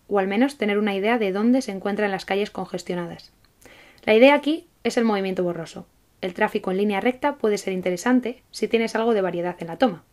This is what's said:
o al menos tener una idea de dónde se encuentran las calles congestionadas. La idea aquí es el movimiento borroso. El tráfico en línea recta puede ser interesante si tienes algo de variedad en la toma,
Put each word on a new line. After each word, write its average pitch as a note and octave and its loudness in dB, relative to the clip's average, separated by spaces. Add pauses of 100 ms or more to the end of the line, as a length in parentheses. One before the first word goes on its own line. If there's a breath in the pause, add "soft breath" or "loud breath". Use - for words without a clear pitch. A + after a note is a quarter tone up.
o G3+ 0
al F#3+ 0
menos B3 0
tener G#3 0
una G#3 0
idea G#3+ 0
de G3 0
dónde A#3 2
se G3+ -8
encuentran G3+ -2
las F#3+ -6
calles G3+ -2
congestionadas. F3 -8 (720 loud breath)
La G#3+ 6
idea C4 10
aquí D4 -2 (180)
es A#3+ -2
el A#3 2
movimiento F#3+ 0
borroso. E3+ -6 (340)
El F3+ -6
tráfico G#3 -2
en F#3 0
línea G3+ 0
recta C4 -2
puede G#3 0
ser F#3+ -6
interesante A3 -2
si G#3+ -4
tienes A3+ 0
algo A3+ 2
de G3 2
variedad F3 -4
en E3 -10
la E3 -12
toma, F#3+ 0